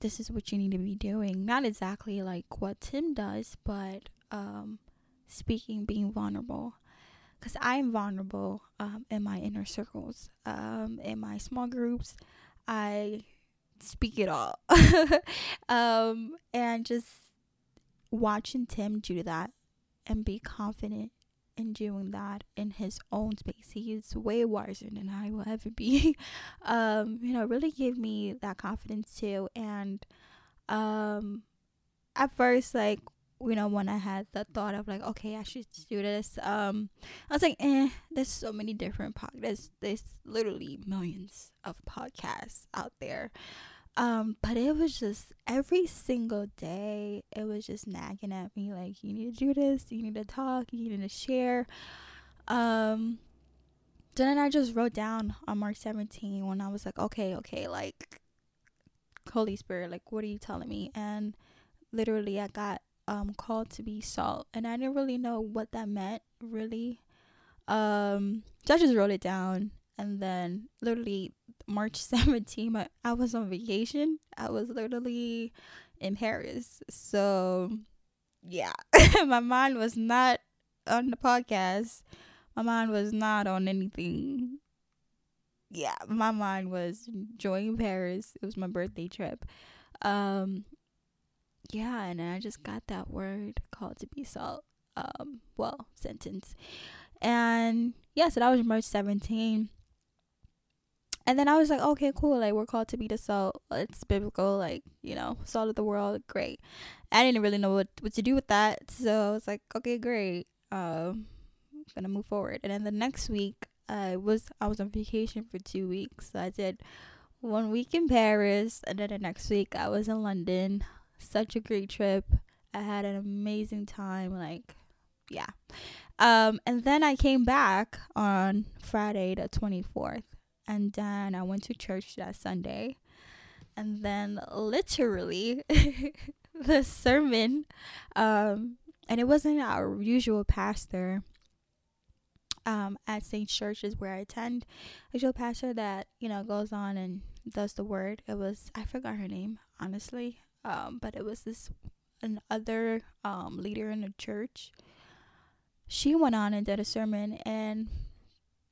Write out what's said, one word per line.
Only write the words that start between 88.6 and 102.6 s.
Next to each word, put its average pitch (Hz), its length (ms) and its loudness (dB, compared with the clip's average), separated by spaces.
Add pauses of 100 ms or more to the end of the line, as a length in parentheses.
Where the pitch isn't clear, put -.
birthday 180 400 -4
trip. - 380 -8 (580)
Um, 196 640 0 (1080)
yeah, 220 340 -4
and 175 160 -6
I 175 200 -4
just 220 220 -10
got 214 260 -10
that 185 220 -6
word, 196 500 -6 (100)
called - 280 -12
to - 100 -12
be 285 160 -10
salt. - 400 -10 (320)
Um, - 440 -10 (160)
well, 233 380 -4
sentence. - 600 -10 (680)
And, 233 720 2 (200)
yeah, 320 160 6
so 233 100 2
that 240 100 8
was 247 140 6
March 220 200 2
seventeen. 214 840 0 (1600)
And 262 120 4
then 285 100 6
I 302 80 8
was 311 140 6
like, 277 100 2
"Okay, 285 340 2
cool. 277 260 2
Like, 208 140 2
we're 214 120 0